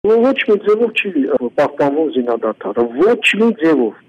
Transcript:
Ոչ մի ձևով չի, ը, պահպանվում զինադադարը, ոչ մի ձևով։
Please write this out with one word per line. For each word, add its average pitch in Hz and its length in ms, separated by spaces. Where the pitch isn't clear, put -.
Ոչ 233 300
մի 214 160
ձևով 214 300
չի, - 180
ը, 127 40
պահպանվում 147 580
զինադադարը, 117 680
ոչ 220 240
մի 226 80
ձևով։ 135 340